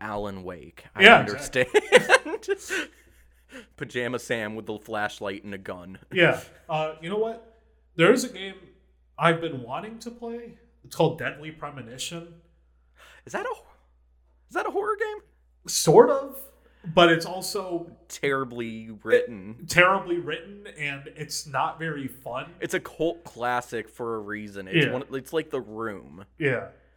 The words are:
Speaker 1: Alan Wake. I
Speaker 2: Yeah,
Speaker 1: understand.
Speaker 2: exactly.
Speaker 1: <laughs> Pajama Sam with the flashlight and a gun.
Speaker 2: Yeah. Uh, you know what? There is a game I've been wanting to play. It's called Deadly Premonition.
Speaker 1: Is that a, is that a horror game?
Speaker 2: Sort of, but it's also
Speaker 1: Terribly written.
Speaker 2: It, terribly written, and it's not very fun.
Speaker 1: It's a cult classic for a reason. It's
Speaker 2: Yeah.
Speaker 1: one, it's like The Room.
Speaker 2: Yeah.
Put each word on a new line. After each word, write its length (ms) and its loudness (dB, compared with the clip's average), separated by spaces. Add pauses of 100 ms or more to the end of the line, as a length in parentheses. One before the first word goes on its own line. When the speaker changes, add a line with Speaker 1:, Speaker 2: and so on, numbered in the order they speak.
Speaker 1:
Alan 420 -6
Wake. 420 -14 (100)
I 80 4
Speaker 2:
Yeah, 160 12
Speaker 1:
understand. 540 -2
Speaker 2:
exactly. 840 4
Speaker 1:
<laughs> 1200 -14
Pajama 420 -4
Sam 360 -4
with 100 -10
the 140 -8
flashlight 640 -4
and 100 -10
a 60 -8
gun. 400 -12 (120)
Speaker 2:
Yeah. 300 4 (280)
Uh, 320 -2
you 80 -8
know 80 -4
what? 420 -4 (360)
There 160 8
is 120 4
a 60 -6
game 260 -12 (600)
I've 240 4
been 200 -6
wanting 380 -10
to 120 -12
play. 460 -12 (260)
It's 120 -18
called 240 2
Deadly 320 -8
Premonition. 840 -12 (920)
Speaker 1:
Is 80 -12
that 120 -6
a, 40 -4 (1000)
is 60 -10
that 100 -2
a 60 -6
horror 260 -2
game? 240 -6 (460)
Speaker 2:
Sort 420 8
of, 300 -4 (560)
but 160 10
it's 140 4
also 680 -6 (160)
Speaker 1:
Terribly 840 -4 (140)
written. 580 0
Speaker 2:
It, 80 -10
terribly 480 4
written, 480 -8 (140)
and 240 -6 (120)
it's 300 -8
not 320 -2
very 300 -6
fun. 380 -8 (140)
Speaker 1:
It's 140 -4
a 60 0
cult 440 -4
classic 680 -4
for 260 -6
a 40 -4
reason. 480 -8
It's 200 4
Speaker 2:
Yeah. 60 -4
Speaker 1:
one, 180 -4
it's 220 -8
like 180 -4
The 100 -2
Room. 640 -10 (140)
Speaker 2:
Yeah. 300 0 (280)